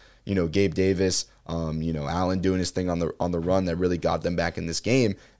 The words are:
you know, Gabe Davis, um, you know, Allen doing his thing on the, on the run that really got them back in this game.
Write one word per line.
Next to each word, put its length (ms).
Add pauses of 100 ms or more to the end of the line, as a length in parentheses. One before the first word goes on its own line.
(260)
you 100
know, 120
Gabe 260
Davis, 520 (220)
um, 340
you 120
know, 140
Allen 320
doing 200
his 120
thing 180
on 100
the, 200
on 120
the 80
run 260
that 120
really 200
got 240
them 140
back 220
in 100
this 120
game. 360 (240)